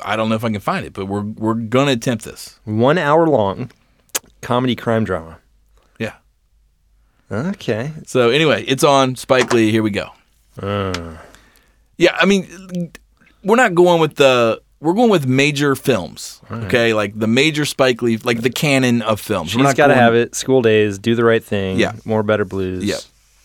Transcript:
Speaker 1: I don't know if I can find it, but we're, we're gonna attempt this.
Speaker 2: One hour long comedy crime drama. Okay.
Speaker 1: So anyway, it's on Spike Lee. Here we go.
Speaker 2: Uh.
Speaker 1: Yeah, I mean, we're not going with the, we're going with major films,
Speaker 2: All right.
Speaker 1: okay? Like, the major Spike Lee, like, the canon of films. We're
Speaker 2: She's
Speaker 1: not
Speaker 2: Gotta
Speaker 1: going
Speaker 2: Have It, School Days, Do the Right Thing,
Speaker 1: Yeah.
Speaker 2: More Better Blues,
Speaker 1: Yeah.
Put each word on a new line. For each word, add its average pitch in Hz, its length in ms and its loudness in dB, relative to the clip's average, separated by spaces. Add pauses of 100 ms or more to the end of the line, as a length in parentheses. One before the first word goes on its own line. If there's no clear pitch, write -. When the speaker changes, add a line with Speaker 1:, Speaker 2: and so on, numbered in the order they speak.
Speaker 1:
I 104 120 -4
don't 110 120 -2
know 113 60 0
if 110 80 -6
I 117 80 -4
can 104 80 -4
find 165 260 -6
it, 71 80 -14
but 98 140 -10
we're, 101 160 -6
we're 110 320 -4
gonna 120 380 0
attempt 117 320 -4
this. - 400 -18
Speaker 2:
One 120 340 2
hour 160 300 2
long 117 420 0 (720)
comedy 123 320 -2
crime 110 300 -2
drama. 82 340 -8 (1900)
Okay. 127 640 -6 (140)
Speaker 1:
So 120 240 2
anyway, 147 340 0
it's 135 200 -2
on 135 320 4
Spike 127 360 0
Lee. 113 180 2
Here 110 120 2
we 107 80 0
go. 98 200 -6 (500)
Speaker 2:
Uh. 92 560 -6 (800)
Speaker 1:
Yeah, 165 220 2
I 170 60 2
mean, 180 680 -4 (520)
we're 214 120 2
not 233 180 2
going 175 260 4
with 151 160 0
the, 123 460 4 (180)
we're 160 140 -2
going 233 160 4
with 156 160 2
major 139 500 2
films, 90 640 -4 (100)
Speaker 2:
All 110 60 -10
right. 113 100 -8
Speaker 1:
okay? 117 280 2
Like, 104 240 -4
the 110 80 -2
major 147 400 0
Spike 131 340 0
Lee, 117 160 0
like, 117 240 -4
the 127 100 0
canon 131 520 0
of 107 180 -2
films. 90 340 -6
We're 117 60 -2
Speaker 2:
She's 139 40 4
Speaker 1:
not 139 120 2
Speaker 2:
Gotta 143 180 6
Speaker 1:
going 127 100 4
Speaker 2:
Have 117 100 4
It, 117 200 0
School 131 280 0
Days, 107 360 2
Do 113 160 0
the 117 100 0
Right 113 200 2
Thing, 95 340 -4
Speaker 1:
Yeah. 104 140 0 (140)
Speaker 2:
More 110 160 0
Better 104 240 0
Blues, 92 380 -6
Speaker 1:
Yeah. 95 120 -2 (480)